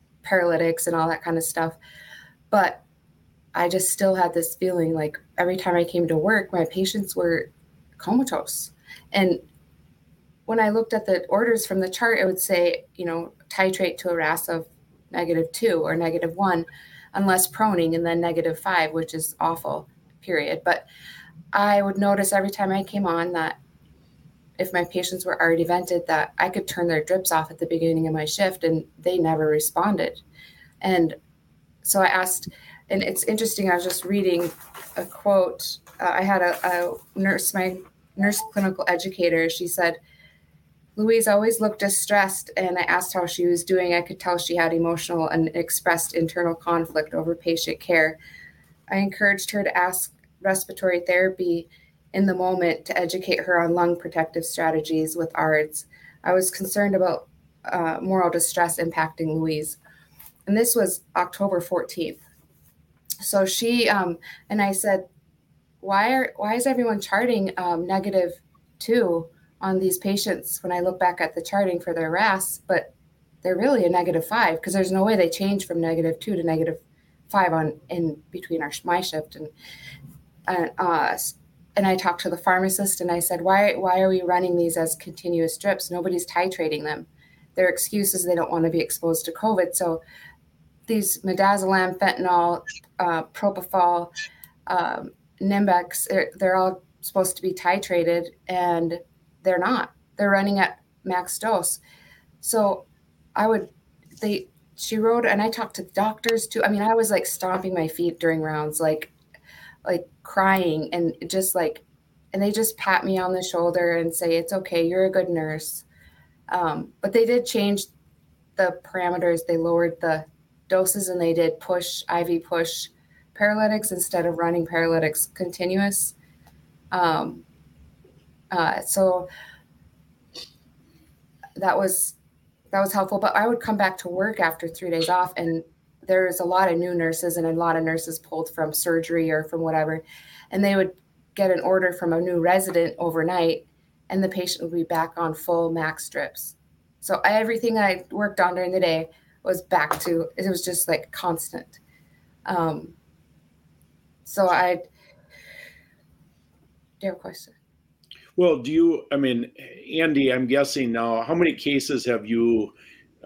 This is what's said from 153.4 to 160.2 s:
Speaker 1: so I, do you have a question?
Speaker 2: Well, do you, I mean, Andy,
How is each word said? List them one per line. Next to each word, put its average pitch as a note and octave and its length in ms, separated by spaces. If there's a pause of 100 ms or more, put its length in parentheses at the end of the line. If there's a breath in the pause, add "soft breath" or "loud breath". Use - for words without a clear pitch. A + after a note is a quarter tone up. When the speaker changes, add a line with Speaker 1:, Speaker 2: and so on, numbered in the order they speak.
Speaker 1:
so G3 220
I, F3+ 280
do - 60 (2250 loud breath)
you G3 80
have F3+ 80
a - 20
question? - 340 (840 loud breath)
Speaker 2:
Well, E3+ 240
do B2 120
you, E3 400
I C#3+ 60
mean, B2 340 (480)
Andy, C#3 320